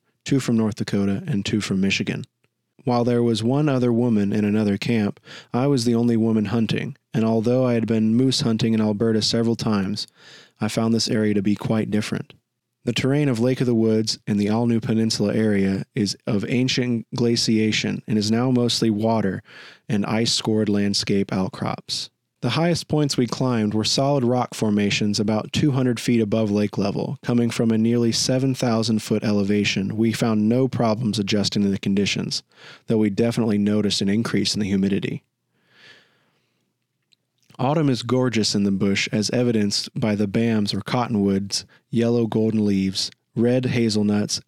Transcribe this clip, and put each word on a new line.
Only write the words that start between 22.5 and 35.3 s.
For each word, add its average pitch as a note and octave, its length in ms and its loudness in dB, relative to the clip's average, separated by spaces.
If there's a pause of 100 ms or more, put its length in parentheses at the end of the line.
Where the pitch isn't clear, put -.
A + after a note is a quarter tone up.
points D3+ 260 0
we B2+ 100 0
climbed A2+ 480 0
were G#2+ 120 0
solid C#3 400 2
rock B2 280 0
formations G#2 640 0
about G#2+ 360 -2
two D3+ 180 2
hundred B2+ 260 0
feet A#2+ 220 2
above A2 320 2
lake G#2 260 0
level. G#2 460 -2
Coming A#2+ 260 2
from A2+ 220 0
a A2+ 60 2
nearly A#2 340 2
seven C3 420 0
thousand A2+ 480 0
foot G#2+ 220 -2
elevation, G2+ 720 0
we A2 160 2
found G#2+ 380 0
no B2+ 180 2
problems A2 500 -2
adjusting G2+ 460 0
to G2+ 60 2
the G2 100 -2
conditions, G2 640 -2 (440)
though A2+ 100 0
we G#2+ 120 2
definitely A2+ 480 0
noticed G#2 440 0
an G2 80 0
increase G2+ 460 -2
in - 40 -4
the G#2 80 -2
humidity. G2 560 -2 (2250)